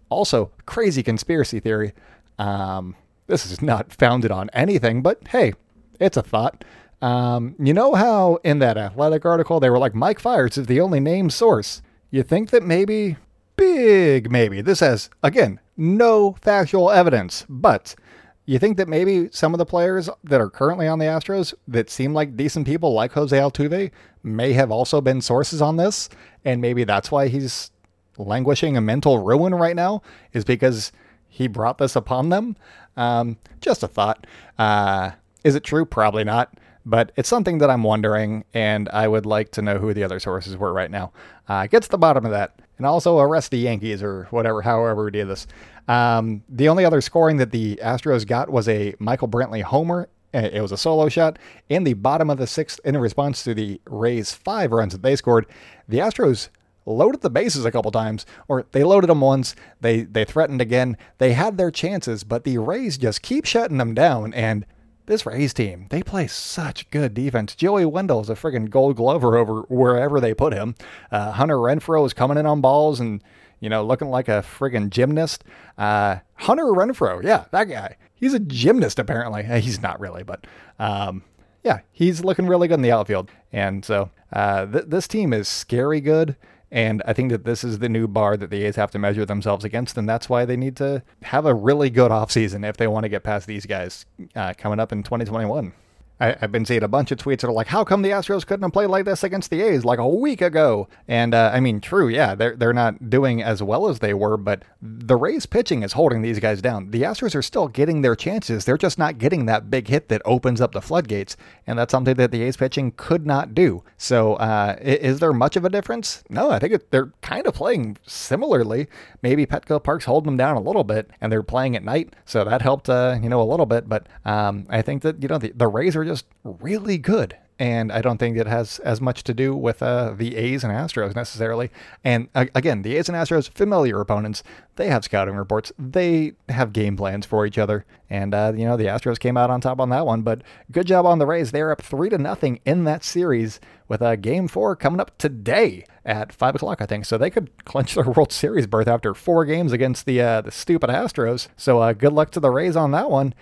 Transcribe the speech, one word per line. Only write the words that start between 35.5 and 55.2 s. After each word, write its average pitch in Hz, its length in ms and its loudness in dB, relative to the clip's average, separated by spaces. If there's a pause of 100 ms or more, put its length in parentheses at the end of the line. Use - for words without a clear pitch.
it 147 80 -4
true? 156 220 0
Probably 107 400 0
not. 113 280 0 (320)
But 113 300 0
it's - 140 -2
something 185 300 0
that 147 100 6
I'm 120 140 2
wondering, 107 600 0 (100)
and 107 360 0
I 107 180 0
would 107 180 2
like 107 260 -2
to 110 100 -6
know 101 160 0
who 104 160 -2
the 101 100 -2
other 92 160 -4
sources 92 380 -6
were 92 160 -2
right 92 180 -4
now. 92 220 -8 (340)
Uh, 98 200 -2
get 226 160 6
to - 60 -14
the - 80 -2
bottom 151 280 4
of 110 60 -2
that. 101 280 -4 (180)
And 127 80 -4
also 165 340 4
arrest 147 320 2
the 131 60 -2
Yankees 107 460 -4
or 98 280 -8
whatever, 113 320 0
however 113 420 0
we 104 60 -6
do 104 120 -2
this. 95 240 -8 (400)
Um, 117 640 0
the 131 180 2
only 180 160 4
other 160 160 4
scoring 160 380 2
that 123 140 0
the 107 260 -4
Astros 117 500 -2
got 123 220 -2
was 120 180 0
a 104 320 -2
Michael 117 300 -2
Brantley 113 320 -2
homer. 165 480 -2 (240)
Uh, 110 180 0
it 104 100 -4
was 98 120 -4
a 98 40 -8
solo 156 300 2
shot 160 320 0 (300)
in 175 160 0
the 131 80 2
bottom 139 360 0
of 143 80 0
the 131 100 -4
sixth - 360 -8
in 143 140 0
response 135 460 -2
to 117 100 -4
the 104 320 -6
Rays' 113 480 -4
five 190 400 -4
runs 110 180 0
that 95 120 -12
they 135 120 2
scored. 117 300 2 (420)